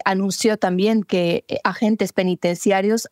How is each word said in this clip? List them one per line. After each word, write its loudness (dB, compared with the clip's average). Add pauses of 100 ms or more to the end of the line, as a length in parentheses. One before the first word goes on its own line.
anunció 0
también 0
que, -2
eh, -6
agentes 0
penitenciarios 0